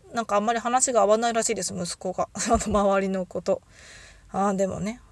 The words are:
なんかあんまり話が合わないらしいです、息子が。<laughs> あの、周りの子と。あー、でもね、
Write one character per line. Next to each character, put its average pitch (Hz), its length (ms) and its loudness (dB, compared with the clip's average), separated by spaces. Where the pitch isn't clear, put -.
な 233 100 -4
ん - 20 -10
か 202 100 -2
あ 208 40 2
ん 208 60 0
ま 233 80 2
り 233 60 -2
話 247 320 0
が 226 100 4
合 196 60 6
わ 214 100 6
な 233 120 0
い 233 40 0
ら 226 100 0
し 226 80 -2
い 214 40 -2
で 185 80 -4
す、 190 120 -6
息 175 220 -8
子 185 160 -6
が。 - 180 -4
<laughs> - 20 -20
あ - 60 -8
の、 233 80 6
周 202 420 2
り 196 100 0
の 190 160 -4
子 185 160 -8
と。 - 200 0
あ 196 180 0
ー、 196 60 -2
で 190 120 0
も - 120 -6
ね、 214 220 -8